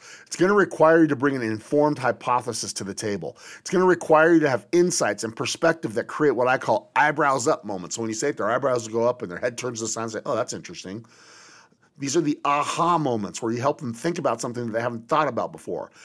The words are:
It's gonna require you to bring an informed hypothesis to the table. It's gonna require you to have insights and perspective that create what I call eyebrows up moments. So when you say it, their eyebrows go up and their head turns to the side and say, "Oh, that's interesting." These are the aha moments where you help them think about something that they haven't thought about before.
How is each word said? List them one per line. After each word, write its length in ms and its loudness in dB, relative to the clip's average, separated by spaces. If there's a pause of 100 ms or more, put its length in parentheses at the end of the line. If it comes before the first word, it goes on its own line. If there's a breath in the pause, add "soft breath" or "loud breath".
(260 loud breath)
It's 100 -12
gonna 180 4
require 480 6
you 60 6
to 80 0
bring 200 0
an 60 -4
informed 560 0
hypothesis 760 -2
to 100 -8
the 100 -8
table. 420 -6 (220 loud breath)
It's 120 -14
gonna 140 4
require 480 6
you 80 8
to 100 2
have 220 -2
insights 520 2
and 100 -6
perspective 600 -2
that 120 -2
create 300 2
what 120 2
I 80 2
call 400 -2
eyebrows 520 2
up 160 0
moments. 320 -8
So 60 -6
when 80 -4
you 40 -6
say 160 -2
it, 60 -6
their 140 -2
eyebrows 380 0
go 180 0
up 160 -2
and 80 -8
their 80 -10
head 200 -4
turns 220 -6
to 60 -6
the 20 -4
side 160 -6
and 80 -8
say, 120 -8
"Oh, 120 -2
that's 160 -2
interesting." 520 -12 (920 loud breath)
These 180 -4
are 60 4
the 240 -2
aha 500 2
moments 460 -2
where 100 -2
you 80 -4
help 180 0
them 140 -8
think 260 -4
about 220 -2
something 240 -6
that 80 -6
they 80 -2
haven't 260 -6
thought 220 2
about 240 -4
before. 380 -10 (140)